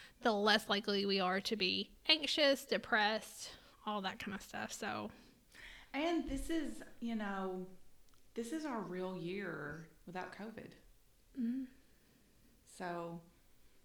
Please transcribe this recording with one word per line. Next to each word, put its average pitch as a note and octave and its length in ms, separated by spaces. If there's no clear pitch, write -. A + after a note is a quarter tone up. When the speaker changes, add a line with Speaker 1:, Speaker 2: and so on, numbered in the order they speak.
Speaker 1:
the A#3 100
less G#3 360
likely G3+ 360
we G3 140
are F#3 220
to G#3+ 160
be F#3+ 340
anxious, D4 560
depressed, G#3+ 840
all G#3 180
that F#3+ 180
kind G3+ 140
of F#3+ 80
stuff. G#3+ 300
So. G#3 380
Speaker 2:
And D#4 360
this C4+ 220
is, D4+ 320
you A#3 160
know, F#3+ 500
this A#3 180
is D#4 120
our B3+ 160
real F#3 380
year E3 680
without F3+ 260
covid. - 380
Speaker 1:
Mm-hmm. B3+ 240
Speaker 2:
So E3+ 420